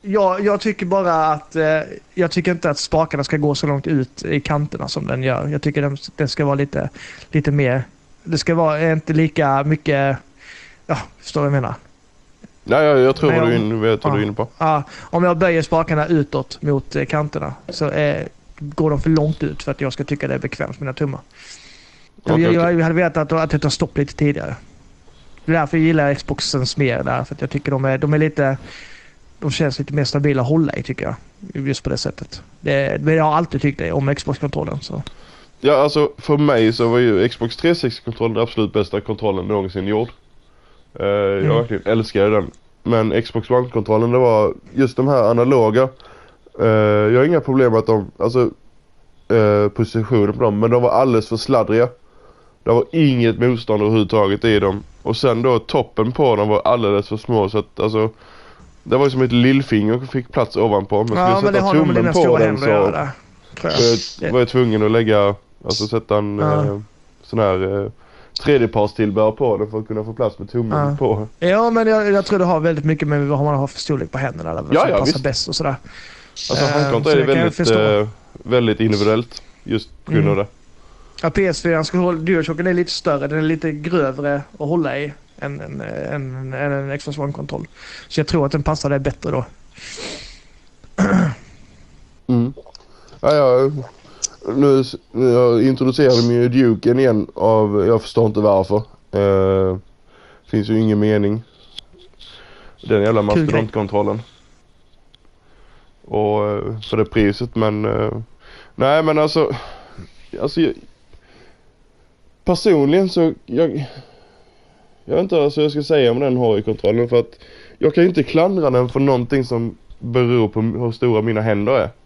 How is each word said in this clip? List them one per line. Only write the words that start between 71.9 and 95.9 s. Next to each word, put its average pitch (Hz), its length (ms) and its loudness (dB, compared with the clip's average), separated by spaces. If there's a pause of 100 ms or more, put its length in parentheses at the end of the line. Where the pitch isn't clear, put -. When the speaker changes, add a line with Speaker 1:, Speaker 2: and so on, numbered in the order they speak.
Speaker 1:
jag 196 140 0
tror 196 120 0
det 180 60 2
har 175 160 2
väldigt 151 240 -2
mycket 156 240 0
med 143 200 0
vad 143 160 0
man 147 100 0
har 135 120 -2
för - 140 -12
storlek - 300 -4
på 131 80 -8
händerna, 82 320 -6
eller 76 120 -6
vad 76 120 -2
Speaker 2:
Ja, 165 60 4
Speaker 1:
som - 100 2
Speaker 2:
ja, - 80 2
Speaker 1:
passar 135 140 0
Speaker 2:
visst. 135 120 -6
Speaker 1:
bäst 139 240 -4
och - 80 -6
sådär. 143 180 -2 (760)
Speaker 2:
Alltså, 139 140 0
Speaker 1:
Eh, 143 60 0
Speaker 2:
handkonto 143 400 0
Speaker 1:
så 147 60 4
Speaker 2:
är 139 40 4
Speaker 1:
det - 60 0
kan 139 40 0
jag 135 60 4
Speaker 2:
väldigt, 170 200 0
Speaker 1:
förstå. 113 220 2 (220)
Speaker 2:
eh, 107 80 -2 (240)
väldigt 113 480 0
individuellt, 110 640 0 (220)
just - 400 -6
på 156 80 -6
grund 101 160 4
av 101 40 2
Speaker 1:
Mm. 98 120 0
Speaker 2:
det. - 60 -10 (720)
Speaker 1:
Ja, 165 80 0
P 196 160 0
S 165 160 -2
fyran 160 220 0
ska 180 140 -2
hålla, 175 200 0
DualShocken 160 480 -2
är 185 80 0
lite 175 160 -2
större, 143 360 -2
den 151 120 -4
är 156 40 0
lite 156 300 -2
grövre 147 640 -2
att 143 320 -8
hålla 147 300 -2
i 147 140 -8 (260)
än, 143 220 -10
än, 143 200 -12
än, 131 720 -10
än 139 180 -4 (180)
en 143 80 -6
Xbox 147 200 -10
One-kontroll. 143 480 -8 (420)
Så - 120 -2
jag 147 60 0
tror 151 200 2
att 139 60 -2
den 147 100 -2
passar 151 280 -2
dig 139 80 0
bättre 135 320 -6
då. 131 140 -4 (1500)
<clears throat> 190 80 2 (1200)
Speaker 2:
Mm. 123 260 2 (680)
Ja, 143 140 2
ja, 135 360 4 (880)
nu 139 240 4
s-, 123 160 -6 (160)
jag 120 500 4
introducerade 127 600 2